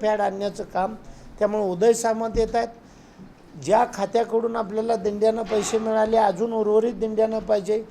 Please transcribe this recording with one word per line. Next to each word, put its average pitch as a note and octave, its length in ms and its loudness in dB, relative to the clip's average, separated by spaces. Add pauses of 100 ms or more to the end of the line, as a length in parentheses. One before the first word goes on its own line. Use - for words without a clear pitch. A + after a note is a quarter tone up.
फॅड G#3+ 200 0
आणण्याचं G3 420 -4
काम, G3 320 -4 (440)
त्यामुळे G#3 240 0
उदय F#3+ 300 4
सामंत A3+ 440 -2
येत A3+ 180 0
आहेत. A#3 120 0 (1000)
ज्या A3 280 4
खात्याकडून A3+ 640 0
आपल्याला A3 400 -2
दिंड्यांना G#3 460 0
पैसे G#3+ 360 -2
मिळाले, A3 400 2
अजून G#3+ 360 2
उर्वरित A3 400 2
दिंड्यांना A3 460 0
पाहिजे G#3+ 520 0